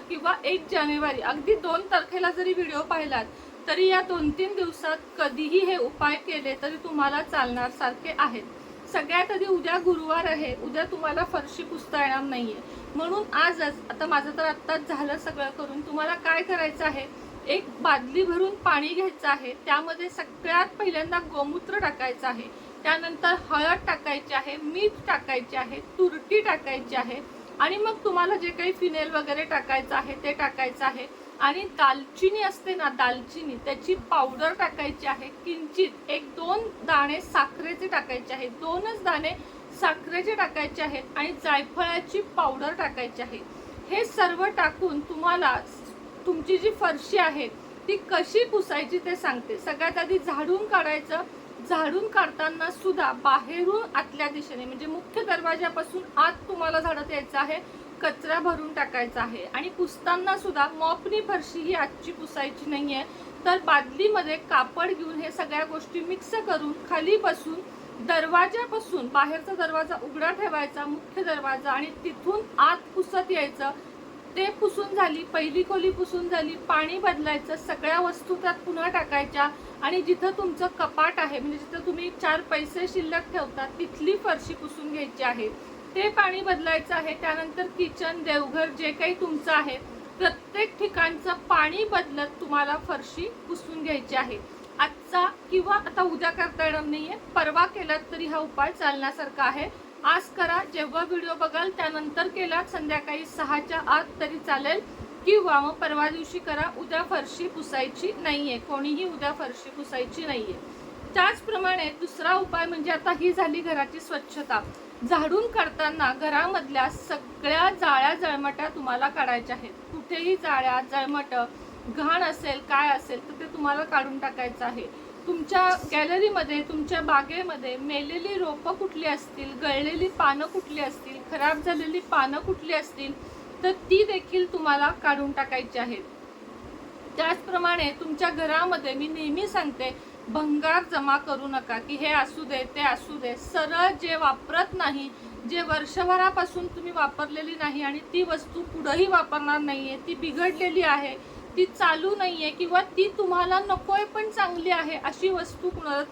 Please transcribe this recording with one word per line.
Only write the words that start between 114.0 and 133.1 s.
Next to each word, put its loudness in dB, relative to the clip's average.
झाडून 4
काढताना 2
घरामधल्या 2
सगळ्या 0
जाळ्या 6
जळमट्या -2
तुम्हाला 0
काढायच्या 0
आहेत. -12
कुठेही 0
जाळ्या, 2
जळमटं, 0
घाण 2
असेल, -2
काय 6
असेल -2
तर -12
ते -12
तुम्हाला 2
काढून 2
टाकायचं -4
आहे. -4
तुमच्या 4
गॅलरीमध्ये, 2
तुमच्या -2
बागेमध्ये 2
मेलेली -4
रोपं -2
कुठली -4
असतील, -4
गळलेली 0
पानं 4
कुठली -4
असतील, -6
खराब 2
झालेली 0
पानं 2
कुठली -2
असतील -4